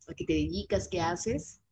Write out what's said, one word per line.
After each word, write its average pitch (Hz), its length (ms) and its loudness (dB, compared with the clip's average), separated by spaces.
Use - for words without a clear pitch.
a 170 60 -10
qué 175 100 -6
te 165 100 2
dedicas, 185 540 0
qué 180 120 -2
haces? 175 600 -2